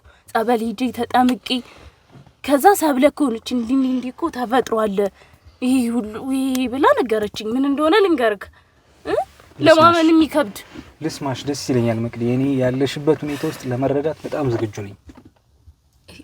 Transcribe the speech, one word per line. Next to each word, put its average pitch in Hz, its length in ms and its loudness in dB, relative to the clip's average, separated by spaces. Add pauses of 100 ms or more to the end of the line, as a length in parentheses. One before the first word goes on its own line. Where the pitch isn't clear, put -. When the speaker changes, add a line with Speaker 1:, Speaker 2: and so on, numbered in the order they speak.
(280)
Speaker 1:
ጸበል 226 340 0
ሄጄ 226 200 -6 (120)
ተጠምቄ፣ 247 560 0 (960)
ከዛ 277 220 2 (100)
ሰብለ 285 300 2
እኮ 277 180 2
ሆነች፣ 226 260 -4
«እንዲህ 240 240 -2
እንዲህ 262 180 0
እንዲህ 254 200 -4
እኮ - 200 -10
ተፈጥሮ 247 480 -2
አለ 208 200 0 (600)
ይሄ 254 140 2 (140)
ሁሉ 214 240 -4 (180)
ይሄ» 262 360 0
ብላ 269 180 0 (100)
ነገረችኝ። 220 540 -2
ምን 254 160 0
እንደሆነ 302 340 2
ልንገርክ 254 440 2 (640)
እ? 339 100 -2 (440)
Speaker 2:
ልስማሽ። 285 60 0
Speaker 1:
ለማመን 320 420 6
የሚከብድ። 294 500 2 (420)
Speaker 2:
ልስማሽ፣ 143 440 -6
ደስ 139 220 -6
ይለኛል 117 340 0
መቅዲ። 117 300 -6
እኔ 127 140 0 (120)
ያለሽበት 135 640 0
ሁኔታ 147 260 -6
ውስጥ 151 200 -6
ለመረዳት 135 540 -2
በጣም - 300 -6
ዝግጁ 110 300 -4
ነኝ። 101 160 -14 (1300)